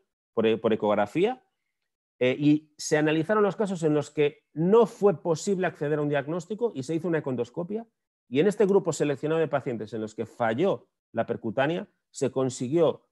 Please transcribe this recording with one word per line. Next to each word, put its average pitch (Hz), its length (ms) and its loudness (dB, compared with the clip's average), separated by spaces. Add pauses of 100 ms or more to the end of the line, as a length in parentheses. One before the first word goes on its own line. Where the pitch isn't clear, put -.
(340)
por 107 120 2
e-, 113 120 4
por 110 160 2
ecografía, 107 680 0 (800)
eh, 127 180 2
y 147 380 2
se - 220 -2
analizaron 160 460 2
los 196 120 0
casos 190 280 -4
en 151 100 2
los 147 180 -2
que 147 400 -2
no 196 360 4
fue 196 340 0
posible 180 460 -2
acceder 151 320 -2
a - 20 -2
un 147 80 -2
diagnóstico 175 640 -4
y 135 80 -6
se 160 120 -4
hizo 165 120 -4
una 165 120 0
econdoscopia. 170 680 -6 (400)
Y 127 140 0
en 190 60 2
este 202 180 2
grupo 185 260 4
seleccionado 151 480 -2
de 156 80 0
pacientes 120 460 -4
en 110 80 -6
los 107 120 -8
que 113 120 -8
falló 120 640 -2 (240)
la 113 120 -2
percutánea, 131 640 -4 (240)
se 123 200 -2
consiguió 131 800 0